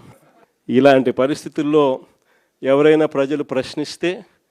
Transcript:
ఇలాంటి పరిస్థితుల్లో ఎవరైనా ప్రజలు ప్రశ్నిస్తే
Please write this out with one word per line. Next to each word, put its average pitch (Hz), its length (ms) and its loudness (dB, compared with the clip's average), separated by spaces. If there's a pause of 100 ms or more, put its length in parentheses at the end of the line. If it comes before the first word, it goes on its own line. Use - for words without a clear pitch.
(680)
ఇలాంటి 131 420 4
పరిస్థితుల్లో 147 880 -2 (640)
ఎవరైనా 151 420 2
ప్రజలు 143 380 -4
ప్రశ్నిస్తే 156 840 -8 (260)